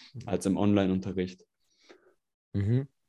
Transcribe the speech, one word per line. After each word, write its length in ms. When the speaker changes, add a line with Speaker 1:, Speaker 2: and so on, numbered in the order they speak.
Speaker 1:
Mhm. 120
Speaker 2:
als 200
im 100
Online-Unterricht. 880
Speaker 1:
Mhm. 340